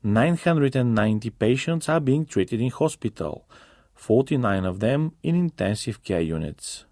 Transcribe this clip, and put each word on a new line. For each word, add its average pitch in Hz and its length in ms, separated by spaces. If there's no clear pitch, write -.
Nine 117 340
hundred 147 400
and 123 180
ninety 107 360
patients 135 580
are 160 120
being 143 260
treated 101 340
in 123 100
hospital, - 640
forty-nine 113 720
of 92 160
them 143 320
in 165 120
intensive 110 720
care 90 160
units. 80 720